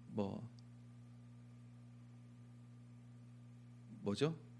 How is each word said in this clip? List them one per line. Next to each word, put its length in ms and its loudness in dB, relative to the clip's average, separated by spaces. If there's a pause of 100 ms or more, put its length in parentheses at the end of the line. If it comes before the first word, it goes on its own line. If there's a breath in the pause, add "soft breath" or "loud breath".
뭐, 400 4 (3500)
뭐죠? 360 10 (220)